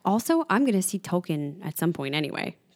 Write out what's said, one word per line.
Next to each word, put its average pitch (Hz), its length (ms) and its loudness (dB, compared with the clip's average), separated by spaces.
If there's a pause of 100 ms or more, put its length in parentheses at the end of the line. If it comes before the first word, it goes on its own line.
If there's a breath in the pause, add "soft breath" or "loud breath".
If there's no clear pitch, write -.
Also, 262 440 2
I'm 240 160 4
gonna 202 180 4
see 190 180 -2
Tolkien 151 640 -2
at 151 120 -6
some 170 160 0
point 139 220 -4
anyway, - 400 -4 (220)